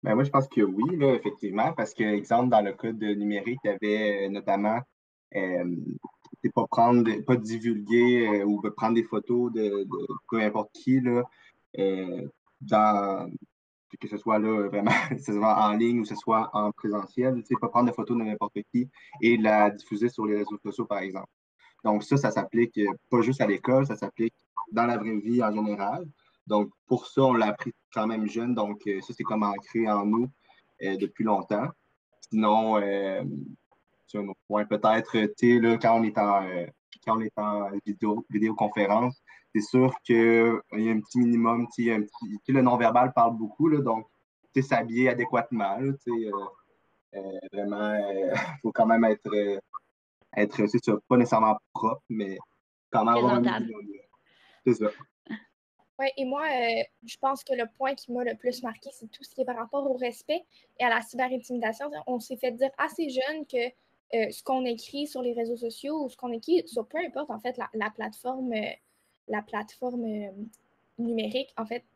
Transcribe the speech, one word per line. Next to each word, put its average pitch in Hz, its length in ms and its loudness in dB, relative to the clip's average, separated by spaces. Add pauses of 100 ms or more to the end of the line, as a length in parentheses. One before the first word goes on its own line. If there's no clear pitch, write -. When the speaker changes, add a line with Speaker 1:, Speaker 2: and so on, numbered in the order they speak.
Speaker 1:
Ben, 107 100 0
moi, 127 100 4
je 143 60 0
pense 139 180 0
que - 140 0
oui, 107 360 0
là, 139 180 4
effectivement, 104 580 -4
parce - 200 -4
que, 117 100 -4
exemple, 113 460 0
dans 110 120 6
le 101 120 -2
code 113 280 -6
numérique, 104 640 -2
il 104 80 0
y - 20 0
avait, 104 520 0
euh, 98 40 -4
notamment, 101 500 0 (560)
euh, 90 400 -2 (680)
c'est - 100 0
pas 117 140 0
prendre, 117 440 4 (140)
pas 127 100 4
divulguer, 113 920 2
euh, 104 160 2
ou 101 180 0 (160)
prendre 113 160 0
des 113 100 4
photos 120 480 -2
de, 101 320 -2
de - 240 -6 (220)
peu 113 120 0
importe 107 320 -2
qui, 131 280 2
là, 123 220 2 (560)
euh, 95 500 -2 (320)
dans, 101 720 2 (680)
que - 80 -12
ce 104 100 -8
soit 110 200 0
là, 107 300 2
vraiment, 101 240 0
<laughs> - 180 0
que 127 80 -2
ce - 160 -6
soit 107 220 4
en 107 180 4
ligne 117 260 2
ou 110 40 0
que 104 60 -6
ce 107 60 -8
soit 110 380 0
en 107 180 0
présentiel, 117 680 -2
tu 113 100 -8
sais, 120 120 -2
pas 120 100 -2
prendre 120 200 4
de 120 60 -4
photos 117 200 -2
de 113 80 0
n'importe 107 360 -4 (120)
qui 123 160 0 (340)
et 117 160 6
la 107 340 6
diffuser 107 380 -4
sur 110 180 -4
les 104 100 0
réseaux 104 260 -4
sociaux, 107 220 -6
par 101 140 -2
exemple. 95 300 -8 (540)
Donc 107 200 2
ça, - 120 2
ça 139 140 2
s'applique, 117 480 0
euh, 104 140 2 (180)
pas 120 120 4
juste 127 200 2
à 110 60 2
l'école, 127 400 2
ça 113 80 -4
s'applique - 400 -4 (360)
dans 117 140 2
la 117 120 0
vraie 107 200 -4
vie 117 260 0
en 107 80 2
général. 107 540 -4 (400)
Donc 104 240 0 (160)
pour - 220 -2
ça, - 160 2
on 131 100 6
l'a 113 140 4
appris 104 240 -4 (200)
quand 110 160 -2
même 110 200 -2
jeune, 117 260 -2
donc, 104 340 -4
euh, 98 140 -4
ça, - 160 -16
c'est - 60 -8
comme 107 200 -2
ancré 104 460 -2
en 104 160 2
nous, 113 220 2 (560)
euh, 95 140 -4
depuis 101 260 -4
longtemps. 104 440 0 (640)
Sinon, 110 480 4
euh, 98 460 -2 (840)
sur - 140 -8
un 101 80 -6
autre 95 120 -12 (100)
point, 104 160 0
peut-être, 110 520 2
tu 104 200 2
sais, 120 240 8
là, 117 160 6
quand 117 200 4
on 113 60 4
est 107 140 0
en, 101 280 2
euh, 90 200 -6 (400)
quand 110 120 2
on 110 40 -2
est 110 160 -6
en 104 320 -2 (160)
vidéo, 107 440 -2
vidéoconférence, 107 840 0 (380)
c'est 107 80 2
sûr 127 320 4 (100)
qu'il 120 120 4
y 113 760 4
a - 20 2
un 107 80 2
petit 117 200 -4
minimum, 117 480 2
tu - 40 -14
sais, - 120 -6
il 117 40 2
y 117 40 2
a 113 40 2
un 107 60 0
petit, 104 280 -10
tu 104 180 -10
sais, 135 40 0
le 135 100 4
non-verbal 123 520 4
parle 117 240 4
beaucoup, 110 320 0
là, 151 100 2
donc, 113 260 -2 (480)
tu 135 80 2
sais, 135 60 -2
s'habiller 117 400 2
adéquatement, 117 720 -2
là, 135 160 -2 (120)
tu 120 80 -4
sais, 113 140 -2
euh, 101 40 -6 (840)
euh, 95 240 -10 (140)
vraiment, 101 240 -6
euh, 101 560 -2
<laughs> 151 280 -6
faut 110 120 -4
quand 113 120 4
même 113 200 4
être, 104 280 0
euh, 101 240 0 (800)
être, 104 320 0
c'est - 160 0
ça, 107 140 2 (100)
pas 127 80 4
nécessairement 110 420 4 (160)
propre, - 360 -6
mais 101 280 -4 (540)
quand 113 140 2
même 117 100 4
avoir 123 200 4
un 120 60 2
Speaker 2:
Présentable. 113 260 0
Speaker 1:
minimum, 104 260 -12
là. - 80 -18 (680)
C'est 123 60 4
ça. 107 180 0 (1080)
Speaker 3:
Ouais, 269 200 -2
et 269 80 -2
moi, 277 180 -4
euh, 240 400 0 (220)
je 233 120 -16
pense 269 240 -2
que 269 120 -4
le 233 240 -4
point 269 180 -2
qui - 160 -14
m'a 240 140 -4
le 226 100 -4
plus 247 280 -6
marqué, 233 280 -12
c'est - 180 -20
tout - 140 -20
ce - 100 -20
qui - 80 -6
est - 40 0
par 247 100 -6
rapport 269 340 -4
au 254 60 0
respect 254 480 -4 (340)
et 247 60 -2
à 240 60 4
la 233 120 2
cyberintimidation. 247 880 -4 (160)
On 247 140 -4
s'est 240 160 -10
fait 247 160 -4
dire 254 260 0
assez 320 300 -4
jeune 277 380 -4
que, 240 220 -4 (460)
euh, 220 160 0
ce - 140 -16
qu'on 262 220 -2
écrit 262 420 -6
sur 262 140 -8
les 247 100 -2
réseaux 233 240 -4
sociaux 269 480 -6
ou 254 60 -6
ce - 80 -18
qu'on 240 160 -8
écrit 311 340 0
sur 220 180 -6
peu 302 120 -10
importe, 294 340 -8
en 220 80 -10
fait, 247 180 -8
la, 226 160 -8
la 214 180 -4
plateforme, 247 600 -8
euh, 214 200 -4 (580)
la 214 120 -4
plateforme, 233 640 -8
euh, 208 280 -8 (640)
numérique, 233 580 -4
en 226 100 -6
fait 233 200 -10 (100)